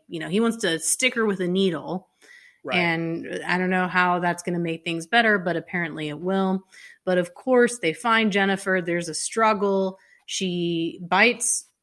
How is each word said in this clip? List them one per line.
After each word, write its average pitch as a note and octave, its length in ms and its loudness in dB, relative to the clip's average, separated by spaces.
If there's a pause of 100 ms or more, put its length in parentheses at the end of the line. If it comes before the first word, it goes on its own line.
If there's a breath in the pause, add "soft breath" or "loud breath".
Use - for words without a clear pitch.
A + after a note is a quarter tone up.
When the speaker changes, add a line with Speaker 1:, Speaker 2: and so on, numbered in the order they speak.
Speaker 1:
you E3+ 120 -10
know, D#3 100 -8
he F#3 100 0
wants A3+ 180 0
to E3 220 -2
stick - 360 0
her A3+ 100 0
with G3 160 0
a F3+ 60 0
needle. F3+ 600 -2 (560 loud breath)
Speaker 2:
Right. C3+ 140 -2
Speaker 1:
And E3 680 -2
I F3+ 120 0
don't F#3 120 0
know F#3 180 2
how F3+ 320 2
that's E3+ 240 -2
gonna F3 160 -2
make E3 240 -4
things E3 240 -4
better, A3+ 320 4
but F3 160 -2
apparently D#3 540 -4
it D3 100 -8
will. F#3+ 460 0 (400 loud breath)
But F#3 120 2
of F3+ 160 0
course, A#3+ 460 2
they F#3 140 -2
find A3+ 380 2
Jennifer. F#3+ 540 0
There's E3+ 240 -2
a D#3 40 -8
struggle. G3 840 0 (280 soft breath)
She E3+ 760 -4
bites G#3 640 2 (180)